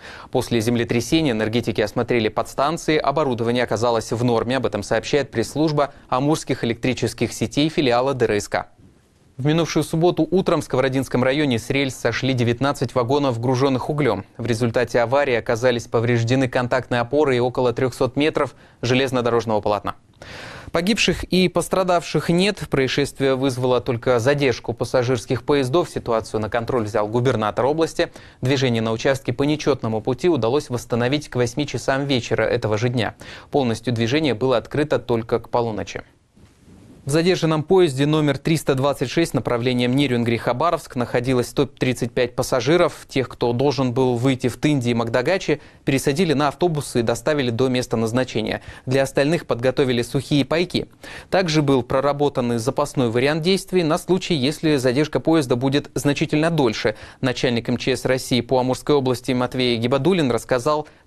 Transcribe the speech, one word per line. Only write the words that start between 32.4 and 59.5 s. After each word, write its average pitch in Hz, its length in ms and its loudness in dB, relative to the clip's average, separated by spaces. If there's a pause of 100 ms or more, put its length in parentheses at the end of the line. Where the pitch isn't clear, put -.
этого 107 340 0
же 120 100 0
дня. 120 280 -2 (360)
Полностью 123 420 0
движение 120 400 0
было 123 220 0
открыто 139 420 0
только 113 420 -2
к - 100 -12
полуночи. 113 540 -4 (1040)
В 135 60 -4
задержанном 160 500 2
поезде 147 460 4
номер 151 320 2
триста 156 340 0
двадцать 135 380 0
шесть 165 240 -2
направлением 123 600 0
Нерюнгри-Хабаровск 123 1000 0
находилось 123 540 0
сто 139 180 0
тридцать 127 440 -4
пять 123 220 0
пассажиров. 135 760 0
Тех, 123 220 -2
кто 120 240 -2
должен 131 400 0
был 127 220 2
выйти 127 320 0
в 110 100 -4
Тынде 139 320 0
и 117 60 2
Магдагаче, 127 640 0 (240)
пересадили 147 500 2
на 143 140 2
автобусы 147 540 0
и - 20 0
доставили 120 480 0
до 123 160 2
места 123 280 -2
назначения. 113 680 -2 (240)
Для 131 160 2
остальных 147 420 0
подготовили 127 560 0
сухие 135 440 0
пайки. 170 420 -2 (420)
Также 165 320 2
был 139 220 2
проработан 135 680 0
и 117 40 -2
запасной 127 540 -2
вариант 143 320 0
действий 180 400 0
на 160 160 0
случай, 180 340 -2
если 151 440 0
задержка 131 420 2
поезда 139 360 2
будет 135 380 0
значительно 151 560 0
дольше. 123 460 0 (260)
Начальник 123 480 0
М 123 80 0
Ч 131 180 0
С 123 100 -8
России 127 360 0
по 127 160 0
Амурской 127 380 0
области 127 360 0
Матвей 123 460 0